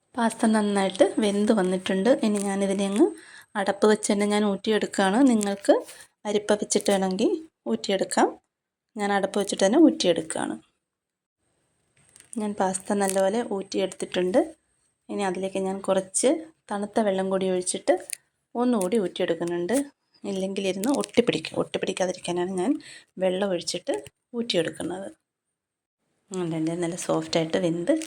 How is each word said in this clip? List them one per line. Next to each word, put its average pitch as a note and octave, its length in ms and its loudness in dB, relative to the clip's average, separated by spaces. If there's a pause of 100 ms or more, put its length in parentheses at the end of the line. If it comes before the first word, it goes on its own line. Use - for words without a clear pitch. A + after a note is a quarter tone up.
(160)
പാസ്ത A3+ 400 2
നന്നായിട്ട് G3+ 500 2 (180)
വെന്ത് G#3 360 2
വന്നിട്ടുണ്ട്. F#3+ 500 0 (160)
ഇനി G#3 220 0
ഞാനിതിനെ G3 420 0
അങ്ങ് A#3 160 4 (540)
അടപ്പ് G3 320 2
വെച്ച് G#3+ 200 0
തന്നെ G#3 220 2
ഞാൻ G#3 180 2
ഊറ്റിയെടുക്കുകയാണ്. G3 680 0 (140)
നിങ്ങൾക്ക് G3+ 420 2 (540)
അരിപ്പ G#3 240 0 (100)
വെച്ചിട്ട് - 320 0
വേണമെങ്കിൽ F#3+ 360 0 (420)
ഊറ്റിയെടുക്കാം. G#3+ 560 0 (720)
ഞാൻ G3+ 180 0
അടപ്പ് G3 240 -2
വെച്ചിട്ട് G3 240 0
തന്നെ A#3+ 220 6
ഊറ്റിയെടുക്കുകയാണ്. - 680 0 (1800)
ഞാൻ G#3 100 -4 (100)
പാസ്ത F#3+ 320 0 (100)
നല്ലപോലെ F#3+ 380 2 (160)
ഊറ്റിയെടുത്തിട്ടുണ്ട്. F#3+ 840 0 (720)
ഇനി G3+ 160 -4
അതിലേക്ക് F#3+ 400 -4
ഞാൻ F#3+ 80 -4 (100)
കുറച്ച് F#3+ 420 0 (420)
തണുത്ത G#3 360 -2
വെള്ളം F#3+ 240 0
കൂടി F#3+ 240 0
ഒഴിച്ചിട്ട് F#3+ 400 0 (640)
ഒന്നുകൂടി A#3 440 2
ഊറ്റിയെടുക്കുന്നുണ്ട്. F3 680 -2 (560)
ഇല്ലെങ്കിൽ G3 400 -4
ഇരുന്ന് G3 200 -2 (100)
ഒട്ടിപ്പിടിക്കും. - 640 0
ഒട്ടിപ്പിടിക്കാതിരിക്കാനാണ് F#3 960 -4
ഞാൻ G3 100 0 (520)
വെള്ളം F#3 320 0
ഒഴിച്ചിട്ട് F3 400 -6 (440)
ഊറ്റിയെടുക്കുന്നത്. F3+ 720 -4 (1200)
അതുകൊണ്ട് E3 400 -2 (140)
നല്ല E3+ 120 -4 (100)
സോഫ്റ്റായിട്ട് D#3+ 600 0
വെന്ത് E3+ 260 0 (140)